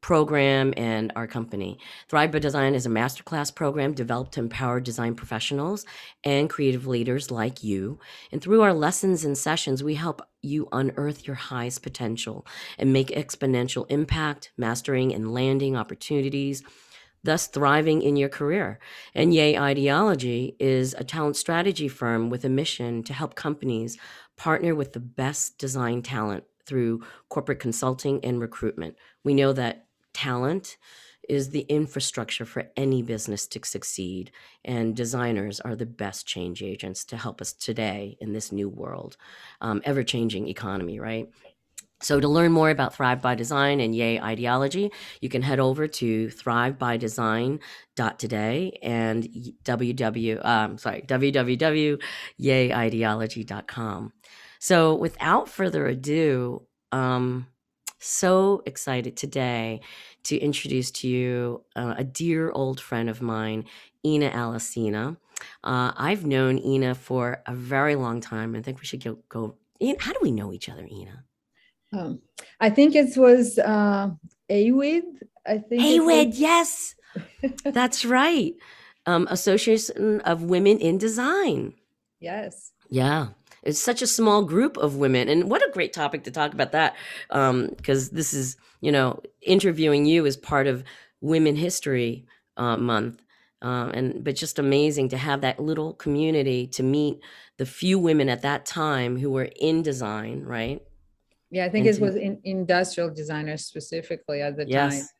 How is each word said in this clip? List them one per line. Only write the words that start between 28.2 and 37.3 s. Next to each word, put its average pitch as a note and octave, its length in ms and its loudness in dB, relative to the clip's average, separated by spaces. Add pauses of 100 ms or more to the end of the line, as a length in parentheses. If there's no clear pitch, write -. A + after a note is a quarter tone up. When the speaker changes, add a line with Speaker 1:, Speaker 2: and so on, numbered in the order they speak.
Speaker 1:
and A#2+ 160 -2
recruitment. A2 540 -8 (280)
We C#3+ 120 2
know C#3 180 4
that B2 320 -4 (280)
talent C#3 600 -4 (540)
is C3+ 220 -2
the D3+ 100 -4
infrastructure C#3 840 -4
for - 320 -8
any C3+ 260 2
business A2 460 -6
to - 160 -12
succeed, F#2+ 680 -8 (360)
and A#2 280 -2
designers A#2 680 -4
are A#2+ 120 -8
the A2+ 120 -6
best G#2+ 420 -10
change F2+ 340 -8
agents F#2+ 440 -10
to - 100 -14
help A2+ 240 -10